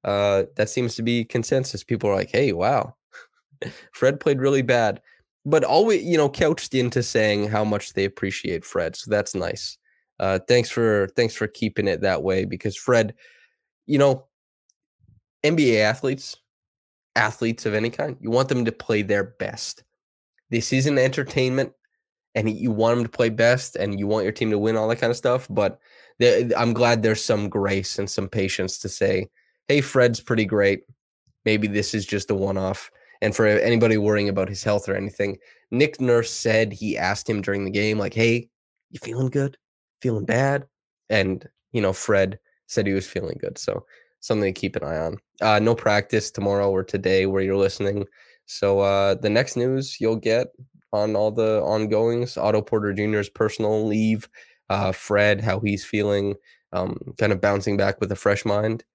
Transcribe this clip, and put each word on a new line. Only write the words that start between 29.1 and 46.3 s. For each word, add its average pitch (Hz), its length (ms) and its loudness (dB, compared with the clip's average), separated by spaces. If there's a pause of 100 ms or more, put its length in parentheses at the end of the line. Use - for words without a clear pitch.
"Hey, 143 140 4
Fred's 123 400 2
pretty 110 240 0
great. 101 380 2 (600)
Maybe 107 240 2
this 101 260 -2
is 104 120 -2
just 101 260 -4
a 101 40 2
one-off." 95 560 -4 (300)
And 104 140 0
for 110 120 4
anybody 110 500 4
worrying 104 320 2
about 95 180 -2
his 98 160 -10
health 104 240 0
or 98 80 -2
anything, 101 420 -4 (340)
Nick 147 280 0
Nurse 120 320 2
said 110 400 0
he 101 260 -6
asked 95 320 -4
him 104 120 -2
during 98 240 -4
the 95 60 -6
game, 107 260 0
like, 101 160 -4
"Hey, 117 340 2 (440)
you - 80 -16
feeling 127 300 -4
good? 139 280 -4 (440)
Feeling 110 240 -2
bad?" 139 400 0 (440)
And, 95 380 0 (240)
you 120 80 -2
know, 98 140 2
Fred 98 440 0 (300)
said 104 180 0
he 98 80 0
was 98 140 -2
feeling - 320 -8
good. - 180 -8
So - 280 -6 (340)
something 104 340 -2
to - 60 -12
keep 95 160 -6
an 76 80 -6
eye 78 140 -4
on. 80 200 -6 (240)
Uh, 107 180 4
no 113 160 4
practice 104 540 0
tomorrow 101 400 0